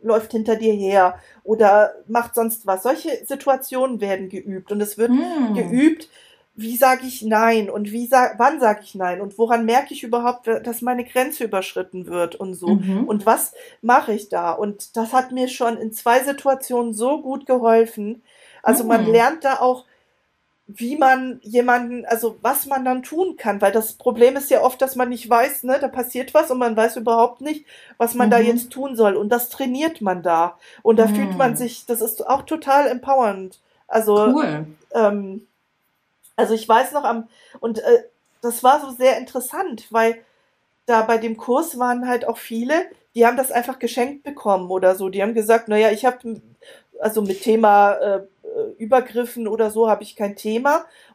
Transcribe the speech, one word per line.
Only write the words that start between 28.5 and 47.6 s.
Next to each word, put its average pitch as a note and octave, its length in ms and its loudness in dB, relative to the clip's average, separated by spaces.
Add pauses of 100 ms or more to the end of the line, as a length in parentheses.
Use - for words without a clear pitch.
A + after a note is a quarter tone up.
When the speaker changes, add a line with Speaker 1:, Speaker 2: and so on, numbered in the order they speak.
Speaker 1:
tun C4+ 240 -8
soll. G#3 220 2
Und G#3 140 -4
das A#3+ 180 -2
trainiert D#4 520 -4
man F#3 220 -4
da. E3+ 360 0 (240)
Und A3+ 180 4
da G#3+ 80 6
fühlt G3+ 280 -2
man C4 160 2
Speaker 2:
Hm. - 40 -6
Speaker 1:
sich, A#3+ 300 -8
das A3+ 140 -4
ist - 240 -6
auch C4+ 180 0
total C#4+ 440 2
empowernd. A3+ 720 -2 (280)
Also, G#3+ 440 4
Speaker 2:
Cool. D#3 340 -2 (280)
Speaker 1:
ähm, G3+ 540 -2 (880)
also A3 180 0
ich A3 140 -2
weiß B3 240 2
noch D4 120 -4
am, A3+ 240 -4 (320)
und, A3 200 -6
äh, A#3+ 240 4 (380)
das A#3 200 -6
war C4+ 180 6
so C4+ 120 -10
sehr B3+ 260 2
interessant, C4+ 720 -8
weil A3+ 340 0 (640)
da A#3+ 160 4
bei A3+ 160 2
dem A3+ 180 -6
Kurs C4 420 -2
waren B3 300 -2
halt B3 180 -2
auch A#3 120 -4
viele, C4+ 480 -4 (300)
die A#3 100 6
haben B3 100 2
das C4 160 -2
einfach B3 280 -4
geschenkt C4 440 -4
bekommen G3 460 -2
oder F#3 240 2
so. F#3+ 160 -6
Die G3 120 -4
haben A3 120 -2
gesagt, A3+ 340 2
„Na G#3+ 100 0
ja, G#3+ 120 4
ich A3 160 -2
hab, B3 140 0 (800)
also G#3+ 220 -2
mit F#3+ 200 -4
Thema, G#3 520 6